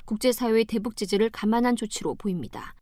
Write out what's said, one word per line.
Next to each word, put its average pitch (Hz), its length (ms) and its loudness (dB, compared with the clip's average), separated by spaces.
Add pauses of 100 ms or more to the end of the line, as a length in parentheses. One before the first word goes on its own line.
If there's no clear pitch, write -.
국제사회의 226 580 2
대북 220 320 -2
제재를 208 340 2
감안한 240 460 2
조치로 - 400 -4
보입니다. 170 680 -6